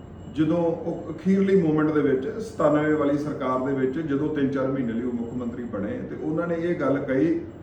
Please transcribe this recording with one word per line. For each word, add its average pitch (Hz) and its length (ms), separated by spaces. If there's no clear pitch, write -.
ਜਦੋਂ 156 240
ਉਹ 165 540
ਅਖੀਰਲੀ 190 500
ਮੂਮੈਂਟ 151 300
ਦੇ 151 80
ਵਿੱਚ 135 400
ਸਤਾਨਵੇਂ 151 560
ਵਾਲੀ 143 220
ਸਰਕਾਰ 131 400
ਦੇ 139 140
ਵਿੱਚ 131 260
ਜਦੋਂ 147 360
ਤਿੰਨ 139 140
ਚਾਰ 131 180
ਮਹੀਨੇ 135 260
ਲਈ 117 100
ਉਹ 123 100
ਮੁੱਖ 117 220
ਮੰਤਰੀ 120 300
ਬਣੇ 98 340
ਤੇ - 120
ਉਹਨਾਂ 165 240
ਨੇ 170 120
ਇਹ 170 220
ਗੱਲ 139 180
ਕਹੀ 147 420